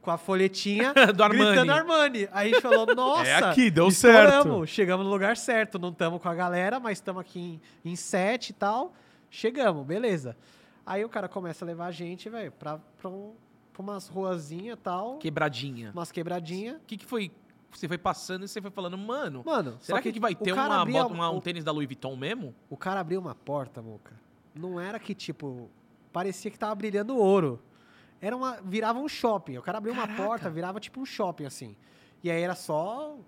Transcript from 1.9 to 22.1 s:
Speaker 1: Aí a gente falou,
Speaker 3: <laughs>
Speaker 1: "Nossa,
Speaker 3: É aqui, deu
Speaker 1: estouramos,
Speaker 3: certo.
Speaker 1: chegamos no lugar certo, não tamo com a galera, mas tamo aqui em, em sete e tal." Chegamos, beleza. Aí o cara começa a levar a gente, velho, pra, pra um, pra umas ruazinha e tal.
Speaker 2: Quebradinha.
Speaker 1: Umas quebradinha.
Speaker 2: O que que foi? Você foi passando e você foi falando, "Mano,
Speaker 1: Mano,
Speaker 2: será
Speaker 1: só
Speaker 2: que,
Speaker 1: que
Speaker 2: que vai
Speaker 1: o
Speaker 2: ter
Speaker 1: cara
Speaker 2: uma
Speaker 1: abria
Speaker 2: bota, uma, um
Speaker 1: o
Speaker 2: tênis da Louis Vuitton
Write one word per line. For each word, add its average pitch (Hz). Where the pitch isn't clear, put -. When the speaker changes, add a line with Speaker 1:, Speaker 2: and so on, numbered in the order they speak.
Speaker 1:
Aí 202
a 233
gente 494
falou, 247
Speaker 3:
<laughs> -
Speaker 1:
"Nossa, 254
Speaker 3:
É 139
aqui, 202
deu 165
Speaker 1:
estouramos, 214
Speaker 3:
certo. 170
Speaker 1:
chegamos 185
no 196
lugar 202
certo, 220
não 175
tamo 170
com 175
a 170
galera, 180
mas 226
tamo 185
aqui 175
em, 170
em 180
sete 208
e 202
tal." 233
Chegamos, 220
beleza. 165
Aí 202
o 226
cara 202
começa 180
a -
levar 170
a 180
gente, 170
velho, 214
pra, 151
pra 185
um, 202
pra -
umas 196
ruazinha 180
e -
tal. 214
Speaker 2:
Quebradinha. 139
Speaker 1:
Umas 170
quebradinha. 175
Speaker 2:
O -
que 214
que -
foi? 208
Você -
foi 170
passando 185
e 202
você 214
foi 190
falando, 185
"Mano, 202
Speaker 1:
Mano, 175
Speaker 2:
será 196
Speaker 1:
só -
Speaker 2:
que, 226
Speaker 1:
que 220
Speaker 2:
que 220
vai 214
Speaker 1:
o -
Speaker 2:
ter 190
Speaker 1:
cara 262
Speaker 2:
uma 190
Speaker 1:
abria 247
Speaker 2:
bota, 202
uma, 170
um 175
Speaker 1:
o 180
Speaker 2:
tênis 175
da 156
Louis 147
Vuitton 131